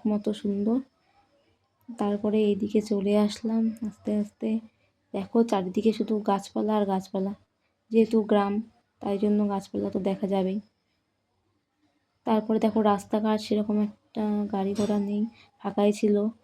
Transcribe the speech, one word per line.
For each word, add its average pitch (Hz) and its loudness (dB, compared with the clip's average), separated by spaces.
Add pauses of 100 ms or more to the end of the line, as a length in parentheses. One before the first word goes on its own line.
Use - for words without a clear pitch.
মতো 208 0
সুন্দর। 208 -2 (1120)
তারপরে 208 0
এইদিকে 208 2
চলে 202 0
আসলাম 220 0 (180)
আস্তে 208 -8
আস্তে। 208 -4 (640)
দেখো 196 -4
চারিদিকে 208 0
শুধু - -4
গাছপালা 214 -2
আর 208 2
গাছপালা, 190 -4 (580)
যেহেতু 226 4
গ্রাম 202 2 (480)
তাই 202 -2
জন্য 208 2 (100)
গাছপালা 202 -4
তো 202 -4
দেখা 190 -2
যাবেই। 190 0 (1700)
তারপরে 220 0
দেখো 220 2
রাস্তাঘাট 214 2
সেরকম 208 0
একটা 208 -6 (240)
গাড়ি 196 -2
ঘোড়া 208 0
নেই, 202 -2 (320)
ফাঁকাই 202 2
ছিল। 208 2 (280)